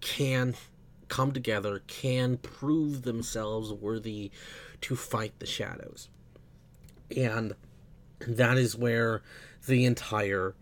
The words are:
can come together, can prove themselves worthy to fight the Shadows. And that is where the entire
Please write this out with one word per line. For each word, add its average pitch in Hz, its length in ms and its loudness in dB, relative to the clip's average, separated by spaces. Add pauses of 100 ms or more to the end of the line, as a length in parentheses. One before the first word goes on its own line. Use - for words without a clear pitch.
can 127 540 0 (520)
come 135 240 2
together, 104 540 0
can 127 500 0
prove 147 640 0
themselves 110 720 -4
worthy 104 580 -4 (520)
to - 120 -2
fight 107 440 -4
the - 80 -10
Shadows. - 640 -8 (1040)
And 113 380 0 (680)
that 120 380 4
is 113 180 2
where 117 460 2 (440)
the 127 200 6
entire 98 760 2